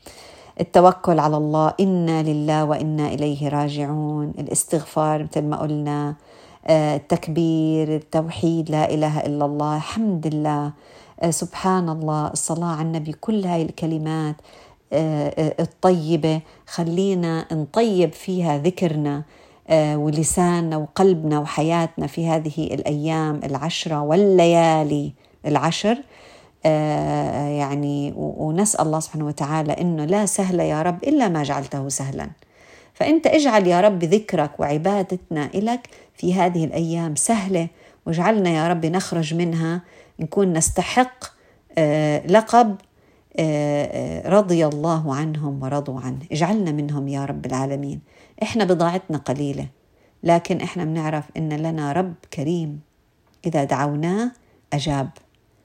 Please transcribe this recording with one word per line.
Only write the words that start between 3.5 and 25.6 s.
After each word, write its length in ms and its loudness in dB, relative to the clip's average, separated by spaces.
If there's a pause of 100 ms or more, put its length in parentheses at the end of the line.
الاستغفار 840 -2
مثل 180 -4
ما 160 -2
قلنا، 580 -2 (520)
آه، 280 4
التكبير، 1000 0
التوحيد، 760 -2
لا 240 0
إله 260 0
إلا 260 0
الله، 300 -2
الحمد 520 -2
لله، 460 -2 (460)
آه، 120 0
سبحان 580 -2
الله، 380 -2
الصلاة 480 -4
على 60 -4
النبي، 320 -4
كل 320 -2
هاي 160 0
الكلمات، 720 -4 (580)
آه، 440 0
آه، 220 0
الطيبة، 840 0 (260)
خلينا 840 -2
نطيب 600 2
فيها 440 -2
ذكرنا، 680 -2 (440)
آه، 300 4
ولساننا 800 0
وقلبنا 600 2
وحياتنا 680 -2
في 200 -4
هذه 460 -2
الأيام 680 -2
العشرة 580 -4
والليالي 1120 4 (320)
العشر، 520 0 (680)